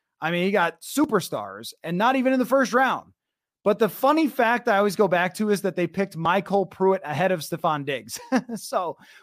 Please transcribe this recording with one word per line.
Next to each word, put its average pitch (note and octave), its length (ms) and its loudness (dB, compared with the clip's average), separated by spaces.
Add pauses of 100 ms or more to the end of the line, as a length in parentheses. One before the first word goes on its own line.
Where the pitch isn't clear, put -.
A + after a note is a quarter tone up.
(220)
I D#3 80 -2
mean, F3 160 -2
he G3 60 0
got F3 300 0
superstars C3 920 -2 (100)
and E3+ 140 -4
not B3 180 2
even C4 160 2
in C4 80 2
the A#3+ 60 2
first A#3 280 2
round. A#3+ 400 0 (500)
But G#3 160 2
the A3 100 2
funny D4+ 400 2
fact A#3 400 0
I G3 80 4
always G3+ 180 2
go G3+ 140 2
back F3 260 0
to G#3+ 140 -2
is G3+ 140 2
that F#3 120 -2
they F3 120 0
picked G3 280 -4
MyCole F#3 560 0
Pruitt F#3+ 320 2
ahead D#3 300 0
of E3 80 -4
Stefon D3+ 440 -4
Diggs. A#2 320 -6 (140)
<laughs> A#3+ 240 -2
So F3+ 400 -4 (280)